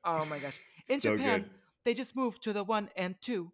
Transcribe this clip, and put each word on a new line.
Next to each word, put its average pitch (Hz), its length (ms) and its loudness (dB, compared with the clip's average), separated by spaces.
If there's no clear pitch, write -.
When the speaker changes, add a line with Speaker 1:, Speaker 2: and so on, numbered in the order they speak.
Speaker 1:
oh 160 220 0
my 151 140 -6
gosh. 139 200 -8
"In 262 100 6
Speaker 2:
So 107 180 4
Speaker 1:
Japan, 202 260 2
Speaker 2:
good. - 80 -12
Speaker 1:
they 240 100 4
just 247 200 -6
move 247 260 0
to 214 120 -4
the 202 100 -2
one 208 320 0
and 185 260 -4
two." 185 320 -2